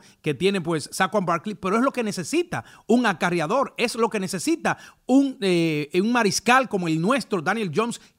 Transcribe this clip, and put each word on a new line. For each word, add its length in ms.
que 140
tiene, 260
pues, 320
Saquon 320
Barkley, 300
pero 200
es 60
lo 100
que 120
necesita 600
un 220
acarreador, 680
es 200
lo 160
que 80
necesita 580
un, 340
eh, 540
un 160
mariscal 580
como 180
el 140
nuestro, 400
Daniel 320
Jones, 260